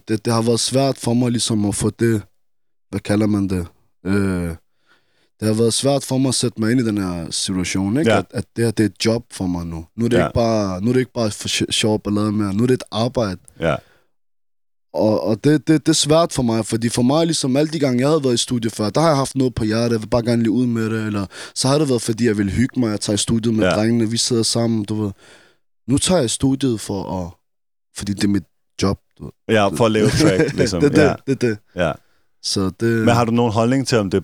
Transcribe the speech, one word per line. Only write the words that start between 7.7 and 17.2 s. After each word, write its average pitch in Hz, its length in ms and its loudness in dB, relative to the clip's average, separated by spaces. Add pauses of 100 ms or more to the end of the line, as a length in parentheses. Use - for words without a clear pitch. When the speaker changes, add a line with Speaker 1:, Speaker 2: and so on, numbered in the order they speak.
Speaker 1:
ikke? 143 140 2
Speaker 2:
Ja. 101 60 4
Speaker 1:
At, 95 160 -2
at 110 120 -6 (100)
det 113 80 0
her, 113 80 0
det 110 120 2
er 107 40 4
et - 180 -4
job 113 260 0
for 95 160 -6
mig 87 200 -4
nu. 82 180 -10 (120)
Nu 113 80 0
er 117 40 2
det 117 80 2
Speaker 2:
Ja. 87 80 4
Speaker 1:
ikke - 80 -4
bare, 107 480 0
nu 110 80 0
er 123 40 2
det 127 60 2
ikke 127 140 -4
bare 113 180 -2
for - 160 -8
sj-, - 240 -2
sjov 107 280 2
ballade 104 320 0
mere. 101 220 -2
Nu 104 100 2
er 123 40 4
det 127 60 4
et 123 180 -2
arbejde. 110 460 -2 (220)
Speaker 2:
Ja. 80 160 0 (1160)
Speaker 1:
Og, 101 300 0
og 107 200 -2
det, 147 240 2
det, 156 180 2
det - 60 0
er - 40 6
svært 160 380 2
for 131 100 -2
mig, 113 220 0
fordi 113 240 -2
for 127 120 -2
mig, 143 240 2